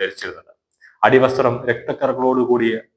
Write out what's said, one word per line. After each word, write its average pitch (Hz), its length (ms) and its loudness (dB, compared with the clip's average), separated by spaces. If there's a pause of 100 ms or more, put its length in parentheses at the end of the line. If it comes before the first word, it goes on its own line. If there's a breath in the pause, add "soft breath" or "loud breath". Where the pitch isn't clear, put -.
ധരിച്ചിരുന്നത്. 95 500 -8 (560 soft breath)
അടിവസ്ത്രം 131 480 4 (160)
രക്തക്കറകളോടുകൂടിയ 123 1040 -2 (220)